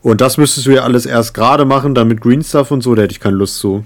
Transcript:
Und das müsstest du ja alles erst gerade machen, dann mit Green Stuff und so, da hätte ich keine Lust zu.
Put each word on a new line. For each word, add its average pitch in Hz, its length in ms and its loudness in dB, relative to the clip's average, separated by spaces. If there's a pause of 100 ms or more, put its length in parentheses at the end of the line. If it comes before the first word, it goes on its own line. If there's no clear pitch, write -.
Und 113 200 0
das 131 160 0
müsstest 139 300 0
du 135 40 2
ja 131 120 4
alles 123 220 0
erst 120 280 -2
gerade 131 320 2
machen, 135 300 0
dann 117 120 2
mit 113 140 -2
Green 127 220 2
Stuff 143 280 -2
und 135 100 -2
so, 120 140 0
da 107 80 4
hätte 98 80 -2
ich - 80 -14
keine 98 160 -2
Lust 98 220 -4
zu. 101 280 -4